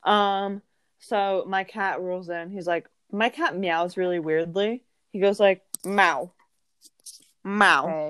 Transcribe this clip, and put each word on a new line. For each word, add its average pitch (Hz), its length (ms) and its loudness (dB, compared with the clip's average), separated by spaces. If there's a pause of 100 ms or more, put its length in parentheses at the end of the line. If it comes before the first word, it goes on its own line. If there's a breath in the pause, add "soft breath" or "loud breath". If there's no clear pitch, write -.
Um, 202 580 0 (380)
so 196 480 -2
my 190 160 -2
cat 190 380 -4
rolls 180 280 -6
in. 170 220 -8
He's 196 160 -10
like, 170 200 -2 (240)
my 220 180 0
cat 285 280 -4
meows 175 400 -2
really 180 220 -2
weirdly. 170 640 -2 (280)
He 208 80 -8
goes 196 200 2
like, 196 220 4 (240)
Meow. 180 460 2 (1120)
Meow. 165 680 2